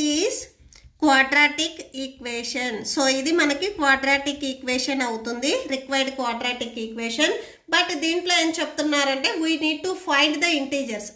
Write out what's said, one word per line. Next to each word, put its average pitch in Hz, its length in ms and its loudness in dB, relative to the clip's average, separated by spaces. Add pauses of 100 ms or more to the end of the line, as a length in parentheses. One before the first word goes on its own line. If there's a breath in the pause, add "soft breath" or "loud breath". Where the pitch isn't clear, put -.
(120)
is 330 240 0 (680 soft breath)
quadratic 294 720 4 (300)
equation. 240 680 -6 (220)
So 311 80 0 (160)
ఇది 269 220 0
మనకి 294 280 2 (120)
quadratic 277 720 2
equation 262 560 -2
అవుతుంది, 240 440 -2 (220)
required 269 460 -2
quadratic 247 680 -4
equation. 226 500 0 (380 loud breath)
But 349 160 4 (140)
దీంట్లో 349 380 0
ఏం 320 160 2
చెప్తున్నారంటే, 285 720 0 (120)
we 320 100 2 (120)
need 311 220 0
to 370 60 0 (160)
find 302 260 4 (100)
the 349 60 2 (120)
integers. 254 440 -4 (100)